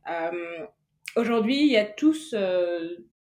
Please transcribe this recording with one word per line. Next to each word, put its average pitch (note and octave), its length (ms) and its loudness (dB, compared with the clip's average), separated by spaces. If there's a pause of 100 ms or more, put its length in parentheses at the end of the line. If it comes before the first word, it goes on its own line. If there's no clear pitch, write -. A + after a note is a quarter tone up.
Euh, E3+ 560 -6 (520)
aujourd'hui, A#3 480 2
il C#4+ 80 6
y A3 40 6
a G#3 60 4
tous, D4+ 500 0
euh, F3 640 0 (300)